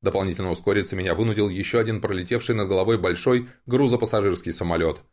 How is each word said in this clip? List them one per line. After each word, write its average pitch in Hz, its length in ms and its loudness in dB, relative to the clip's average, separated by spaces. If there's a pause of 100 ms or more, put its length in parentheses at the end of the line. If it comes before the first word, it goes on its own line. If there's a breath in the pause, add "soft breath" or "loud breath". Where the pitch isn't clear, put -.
Дополнительно 95 500 -2
ускориться 98 440 0
меня 92 200 -2
вынудил 104 340 2
ещё 95 300 -2
один 110 220 0
пролетевший 101 540 -2
над 104 120 0
головой 98 300 2
большой 101 520 0 (160 loud breath)
грузопассажирский 113 880 2
самолёт 85 480 0 (120)